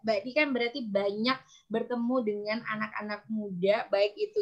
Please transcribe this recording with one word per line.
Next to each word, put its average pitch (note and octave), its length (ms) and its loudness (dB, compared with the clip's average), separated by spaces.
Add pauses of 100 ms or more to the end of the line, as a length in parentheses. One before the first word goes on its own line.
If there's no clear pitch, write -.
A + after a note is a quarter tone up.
Mbak G#3+ 200 2
Di B3 80 -8
kan D4+ 200 2
berarti A#3+ 320 -2
banyak G#3 560 0 (280)
bertemu A#3 560 -2
dengan G#3 400 -2
anak-anak G#3+ 640 -6
muda, G3+ 640 2
baik G#3 240 4
itu - 280 -2